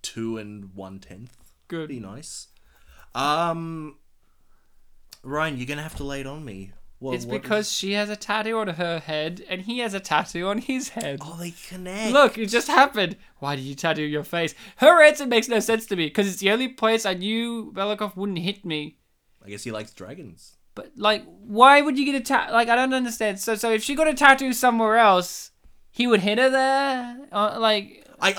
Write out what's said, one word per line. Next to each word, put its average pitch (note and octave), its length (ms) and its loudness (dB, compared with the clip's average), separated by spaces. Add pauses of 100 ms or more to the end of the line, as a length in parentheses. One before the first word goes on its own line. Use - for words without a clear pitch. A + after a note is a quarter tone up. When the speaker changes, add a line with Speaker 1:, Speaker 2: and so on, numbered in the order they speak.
Speaker 1:
two A2+ 360 -8
and G#2 360 -16
one-tenth. G2 600 -18 (320)
Speaker 2:
Good. D#3+ 200 -10
Speaker 1:
Be C3 120 -12
nice. G#2+ 480 -16 (640)
Um, D#3+ 800 -2 (1300)
Ryan, D3 340 -4
you're B2 100 -8
gonna D3 180 -8
have D#3 120 -14
to C#3+ 80 -8
lay C#3 160 -8
it C3+ 60 -10
on D3 180 -12
me. G2 280 -14 (260)
What, B2+ 160 -8
Speaker 2:
It's A#2+ 120 -8
Speaker 1:
what G#3 160 -6
Speaker 2:
because G#3+ 260 -2
Speaker 1:
is - 40 -6
Speaker 2:
she F#3+ 200 -4
has G#3 180 -2
a G#3 60 -8
tattoo A3 420 -4
on G#3+ 80 -4
her E3+ 320 -4
head, D#3 500 -6
and F#3 140 -8
he A#3 180 -6
has G#3+ 140 -4
a F#3+ 60 -6
tattoo F3 480 -2
on G#3 100 -2
his C4 320 -6
head. C#3+ 320 -8
Speaker 1:
Oh, E3 160 -14
they F3 140 -10 (160)
connect. F#3 440 -6
Speaker 2:
Look, C4+ 260 4
it A3 80 -2
just A#3 200 0
happened. A3 500 2 (220)
Why C#3+ 160 -4
did C3+ 80 -8
you C3+ 140 -10
tattoo D#3 260 -2
your D3 220 -4
face? E3+ 280 -4 (260)
Her D#4+ 220 8
answer D4 260 6
makes A#3+ 220 2
no A3+ 120 2
sense A3+ 260 -2
to G#3 100 -4
me, D#3+ 140 -2
'cause G3+ 160 0
it's F#3 140 -6
the G3 100 2
only B3 160 2
place A3+ 400 0
I F#3+ 80 0
knew A3+ 580 -4
Belikov G3+ 440 -4
wouldn't F#3+ 220 -4
hit F#3+ 260 -6
me. D#3 320 -6 (480)
Speaker 1:
I G2+ 60 -18
guess G2+ 120 -12
he A#2+ 80 -10
likes G#2+ 220 -10
dragons. G#2 640 -18 (180)
Speaker 2:
But, - 220 -16
like, G#3 300 0
why C4 560 6
would C#4+ 160 0
you C#4+ 60 0
get C#4 120 0
a C4 40 0
ta-, - 300 0
like, A#3 180 2
I A#3 60 4
don't C4 200 2
understand. A3+ 440 -2
So, A3+ 160 -2
so A3+ 160 -2
if A3 140 0
she C#4+ 100 -4
got D#4 140 2
a D4 60 0
tattoo C4+ 380 6
somewhere A3+ 460 2
else, F#3 540 4 (400)
he B3 160 0
would G#3+ 120 6
hit G#3 180 0
her C4 120 6
there? C4 800 0
Uh, G#3 300 -2
like G#3+ 420 0 (180)
Speaker 1:
I, G3 180 2